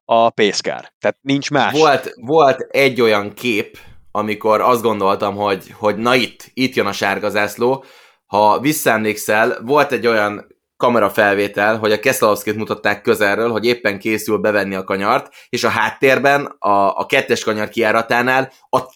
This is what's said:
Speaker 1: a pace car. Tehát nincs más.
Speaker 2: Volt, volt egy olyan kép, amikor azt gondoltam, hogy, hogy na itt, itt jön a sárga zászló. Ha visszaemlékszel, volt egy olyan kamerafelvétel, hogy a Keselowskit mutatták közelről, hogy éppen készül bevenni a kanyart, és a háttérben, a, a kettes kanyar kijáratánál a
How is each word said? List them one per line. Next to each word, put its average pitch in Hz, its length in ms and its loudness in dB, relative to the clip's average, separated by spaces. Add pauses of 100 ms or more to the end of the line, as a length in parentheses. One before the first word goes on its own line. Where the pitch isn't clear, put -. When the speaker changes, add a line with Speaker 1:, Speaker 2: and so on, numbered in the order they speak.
Speaker 1:
a 117 240 4
pace 101 320 0
car. 67 380 -10
Tehát - 220 -2
nincs 139 300 -2
más. 123 200 2
Speaker 2:
Volt, 143 440 2
volt 135 440 2 (100)
egy 131 320 2
olyan 104 320 0
kép, 113 440 -4 (340)
amikor 107 500 0
azt 120 200 2
gondoltam, 101 540 0
hogy, 101 360 -4
hogy 104 260 -2
na 120 180 0
itt, - 380 -4
itt 127 200 -2
jön 110 120 0
a 101 60 -4
sárga 98 380 -2
zászló. 110 540 -2 (420)
Ha 104 340 2
visszaemlékszel, 110 1000 0
volt 143 300 0
egy 117 160 -2
olyan 104 480 -2 (220)
kamerafelvétel, 101 1000 2
hogy 107 140 0
a 107 80 0
Keselowskit 107 560 0
mutatták 104 460 -4
közelről, 107 500 0
hogy 107 140 -2
éppen 110 340 -2
készül 107 380 -2
bevenni 101 380 -2
a 95 80 -6
kanyart, 101 500 -2 (160)
és 120 140 -6
a 117 60 2
háttérben, 127 760 0
a, 98 520 0
a 98 80 -4
kettes 127 380 0
kanyar 107 260 -4
kijáratánál 120 840 0 (180)
a 127 100 0 (160)